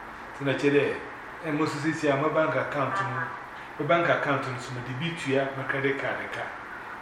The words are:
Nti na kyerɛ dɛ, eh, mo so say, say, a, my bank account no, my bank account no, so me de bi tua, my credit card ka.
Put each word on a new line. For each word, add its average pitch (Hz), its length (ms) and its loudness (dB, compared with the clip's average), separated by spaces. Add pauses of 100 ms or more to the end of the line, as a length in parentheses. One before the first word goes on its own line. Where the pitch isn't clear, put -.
(360)
Nti - 80 -8
na 139 80 2
kyerɛ 143 300 6
dɛ, - 140 0 (500)
eh, 160 60 -2
mo 151 140 2
so 147 140 -2
say, 156 140 0
say, 151 160 2
a, 135 80 6
my 151 100 2
bank 151 260 4
account 131 460 0
no, 123 240 -2 (560)
my 147 60 0
bank 170 240 6
account 131 360 4
no, 123 140 -4
so - 140 -8
me 123 120 -6
de 131 140 -6
bi 165 160 -2
tua, 135 400 2
my 135 80 -4
credit 139 340 2
card - 200 -2 (160)
ka. - 80 -6 (600)